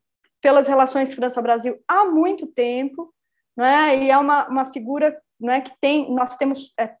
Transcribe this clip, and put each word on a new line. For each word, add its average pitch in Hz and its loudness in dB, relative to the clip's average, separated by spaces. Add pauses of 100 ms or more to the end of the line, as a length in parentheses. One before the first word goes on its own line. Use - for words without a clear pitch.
(400)
pelas 269 4
relações 269 0
França-Brasil 240 -4
há 381 2
muito 339 0
tempo, 262 -6 (440)
né? 277 4
E 269 0
é 269 4
uma, 285 2
uma 262 -2
figura, 285 -4 (200)
né, 247 -2
que 262 -16
tem, 277 0
nós 247 -4
temos, 269 -4
é, 226 -6